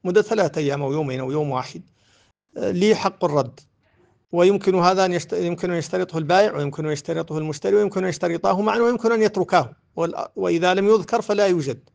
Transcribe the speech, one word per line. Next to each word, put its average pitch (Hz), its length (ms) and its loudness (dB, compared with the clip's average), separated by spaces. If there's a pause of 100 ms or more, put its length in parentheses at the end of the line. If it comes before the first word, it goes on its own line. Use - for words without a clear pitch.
مدة 185 180 2
ثلاثة 202 380 0
أيام 143 220 -2
أو 139 100 -2
يومين 135 280 -4
أو 131 100 -6
يوم 147 200 -2
واحد، 127 320 -6 (720)
آه، 196 140 -4
لي 196 240 2
حق - 300 -2
الرد. 147 360 0 (720)
ويمكن 190 420 4
هذا 185 300 4
أن 180 80 0
يشت-، 170 200 -4
يمكن 175 380 -4
أن 175 60 -2
يشترطه 180 420 -4
البائع، 175 380 2
ويمكن 143 300 -4
أن 151 60 -2
يشترطه 160 460 -6
المشتري، 156 380 -2
ويمكن 196 260 0
أن 185 60 -2
يشترطاه 180 520 -2
معًا، 214 180 0
ويمكن 233 340 2
أن 220 100 2
يتركاه، 190 500 2 (240)
وال-، 170 400 -4
وإذا 180 380 2
لم 196 140 2
يذكر 220 320 2
فلا 208 260 0
يوجد. 156 480 -2